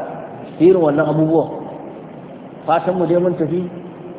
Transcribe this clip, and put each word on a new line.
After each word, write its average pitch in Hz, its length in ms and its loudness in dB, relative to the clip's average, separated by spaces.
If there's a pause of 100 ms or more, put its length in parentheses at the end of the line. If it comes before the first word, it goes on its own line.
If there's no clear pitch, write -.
(600)
Irin 180 220 8
wannan 151 260 4
abubuwan. 156 420 4 (1160)
Fatan 170 320 2
mu 175 100 2
dai 175 120 4
mun 175 160 2
tafi, 170 320 -2 (520)